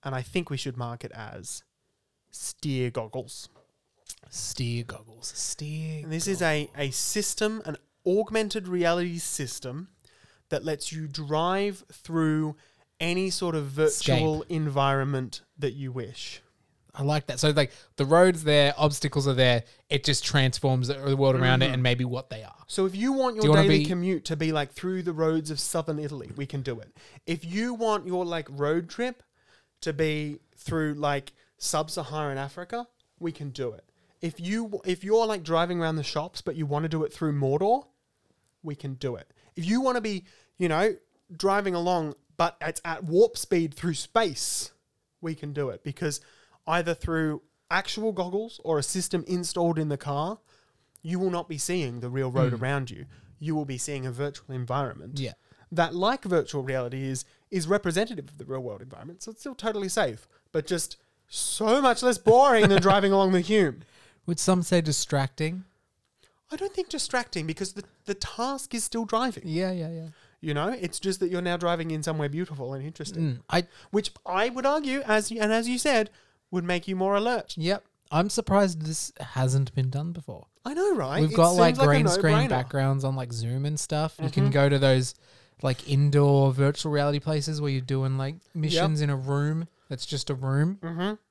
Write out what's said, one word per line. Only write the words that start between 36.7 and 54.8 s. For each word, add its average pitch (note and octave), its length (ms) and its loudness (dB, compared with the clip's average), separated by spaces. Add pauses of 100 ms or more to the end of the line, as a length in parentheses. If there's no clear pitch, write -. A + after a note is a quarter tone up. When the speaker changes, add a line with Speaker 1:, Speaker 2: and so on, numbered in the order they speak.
Speaker 1:
do D#3 140 -2
it - 100 -4
through D#3 200 -2
Mordor, D3+ 520 2 (800)
we D#3 120 -8
can C3+ 200 -10
do B2+ 200 -4
it. - 160 -16 (240)
If E3 100 -6
you A3 160 2
wanna B3+ 200 0
be, G3+ 240 -6 (320)
you F3+ 100 0
know, F3+ 280 2 (400)
driving G3 400 0
along, E3+ 400 0 (220)
but E3+ 220 0
it's D#3+ 240 -6
at E3 200 -6
warp F3+ 340 4
speed E3 380 -2
through E3+ 180 -4
space, - 800 -2 (500)
we D#3+ 140 -6
can D3 180 -10
do C#3 160 -2
it. G#2+ 140 -10
Because D3 380 -4 (480)
either E3+ 240 2
through D#3+ 480 -2 (300)
actual G#3+ 400 -2
goggles G3 520 -6
or D#3 140 0
a C#3 60 0
system F3+ 420 -2
installed F3 540 0
in D#3 80 0
the C#3+ 100 -2
car, D3 400 -4 (640)
you E3+ 160 -4
will F#3+ 120 0
not F3 180 -4
be D#3+ 100 -8
seeing C3+ 440 -4
the B2 80 -6
real C3 200 -2
road B2+ 220 2
Speaker 2:
Hmm. A2+ 100 -4
Speaker 1:
around C3 300 -2
you. - 140 -14 (340)
You D#3 160 -4
will D3+ 100 -2
be C3+ 120 -8
seeing C3+ 280 -6
a B2+ 60 -6
virtual C#3 420 -8
environment B2+ 640 -6